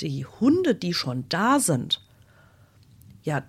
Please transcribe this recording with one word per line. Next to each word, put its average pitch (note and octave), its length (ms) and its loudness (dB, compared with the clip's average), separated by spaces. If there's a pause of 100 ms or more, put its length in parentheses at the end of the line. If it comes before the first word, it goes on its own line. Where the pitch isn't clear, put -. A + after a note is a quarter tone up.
die C3+ 260 -6
Hunde, D4+ 480 2
die F3 200 -4
schon B2+ 340 -6
da A#3+ 320 2
sind, - 420 0 (1200)
ja C#3+ 260 -4